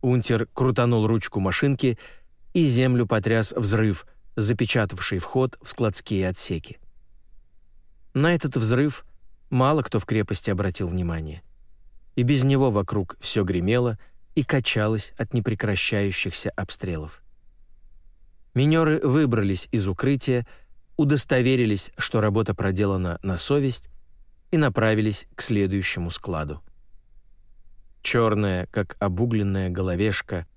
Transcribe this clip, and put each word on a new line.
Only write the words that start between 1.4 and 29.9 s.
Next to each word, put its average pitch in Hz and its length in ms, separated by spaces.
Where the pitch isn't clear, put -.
машинки, 123 580
и 165 120
землю 123 400
потряс 110 460
взрыв, 107 540
запечатавший 107 800
вход 127 440
в - 60
складские 101 600
отсеки. - 500
На 160 200
этот 151 220
взрыв 123 480
мало 135 320
кто - 160
в - 80
крепости 107 440
обратил 95 380
внимание. 82 540
И 123 80
без 127 220
него 135 260
вокруг 101 500
все - 220
гремело 101 560
и 151 100
качалось 110 760
от 113 160
непрекращающихся 101 1160
обстрелов. 85 720
Минеры 156 460
выбрались 120 720
из 101 160
укрытия, 127 580
удостоверились, 127 1000
что - 240
работа 104 340
проделана 95 680
на 95 140
совесть, 135 520
и 170 80
направились 110 760
к - 60
следующему 95 680
складу. 80 520
Черная, 104 640
как - 340
обугленная 98 680
головешка 92 760